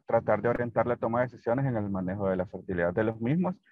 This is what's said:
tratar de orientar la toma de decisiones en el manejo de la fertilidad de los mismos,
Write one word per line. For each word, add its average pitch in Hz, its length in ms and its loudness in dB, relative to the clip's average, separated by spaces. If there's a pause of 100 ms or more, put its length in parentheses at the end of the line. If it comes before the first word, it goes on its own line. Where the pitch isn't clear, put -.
tratar 110 340 2
de 117 80 2
orientar 117 380 0
la 120 100 0
toma 120 220 0
de 123 80 2
decisiones 120 400 -2
en 120 80 -2
el 104 140 -2
manejo 95 400 -2
de 92 60 2
la 92 120 -2
fertilidad 87 460 -2
de 110 100 2
los 110 160 -2
mismos, 170 360 0 (160)